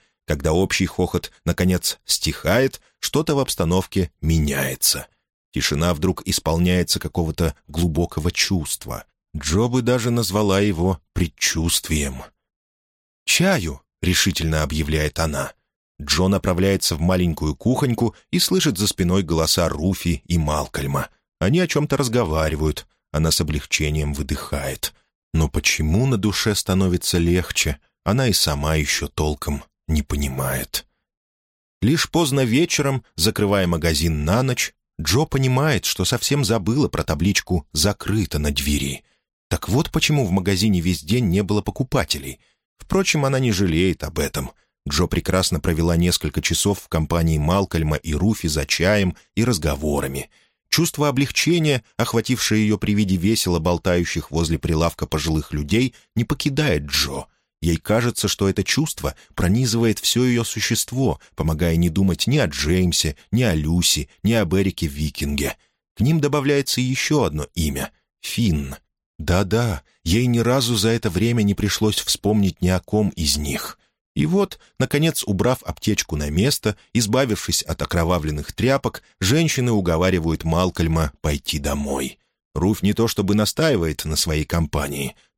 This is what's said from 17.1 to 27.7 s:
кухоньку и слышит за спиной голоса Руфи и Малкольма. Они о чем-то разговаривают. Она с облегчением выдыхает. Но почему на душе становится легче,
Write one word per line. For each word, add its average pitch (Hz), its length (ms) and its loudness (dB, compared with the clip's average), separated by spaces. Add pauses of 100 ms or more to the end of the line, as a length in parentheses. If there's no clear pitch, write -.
кухоньку 120 600 0 (160)
и 175 80 0
слышит 170 380 0
за 101 100 0
спиной 92 360 0
голоса 80 460 0
Руфи 82 560 -2
и 85 120 0
Малкольма. 71 720 -2 (300)
Они 110 200 2
о 180 80 2
чем-то 139 300 0
разговаривают. 78 920 0 (240)
Она 78 200 0
с - 100 0
облегчением 76 720 -2
выдыхает. 69 800 -6 (400)
Но 80 160 2
почему 78 560 0
на 135 120 0
душе 104 380 0
становится 92 640 0
легче, 85 600 0 (240)